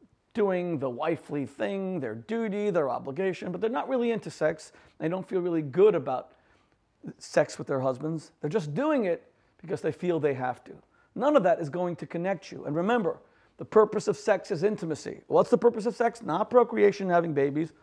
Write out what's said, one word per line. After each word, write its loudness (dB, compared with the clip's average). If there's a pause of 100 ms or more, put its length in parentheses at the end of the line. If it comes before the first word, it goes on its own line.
(340)
doing 0
the -2
wifely -4
thing, -4
their -4
duty, -2
their 2
obligation, -4
but -6
they're -2
not -4
really 2
into -4
sex. -2 (280)
They -2
don't -6
feel -2
really 0
good 6
about -4 (840)
sex 0
with -10
their -2
husbands. -4 (100)
They're -4
just -2
doing 0
it -4 (300)
because -8
they -2
feel -2
they 0
have -6
to. -18 (420)
None 2
of 6
that 4
is -4
going -4
to -10
connect -6
you. -14
And -4
remember, 0 (380)
the -12
purpose 4
of 0
sex 0
is -2
intimacy. -4
What's 4
the 6
purpose 2
of -2
sex? 0
Not -2
procreation, 4
having 4
babies, 0